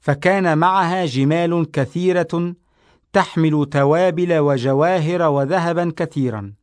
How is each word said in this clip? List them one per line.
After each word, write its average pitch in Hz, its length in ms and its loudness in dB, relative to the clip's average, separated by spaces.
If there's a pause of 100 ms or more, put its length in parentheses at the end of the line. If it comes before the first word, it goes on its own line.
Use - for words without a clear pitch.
فكان 165 580 0
معها 185 480 2
جمال 160 640 0
كثيرة 175 840 -2 (580)
تحمل 160 580 0
توابل 165 680 0
وجواهر 151 840 0
وذهباً 165 720 0
كثيراً. 117 680 -6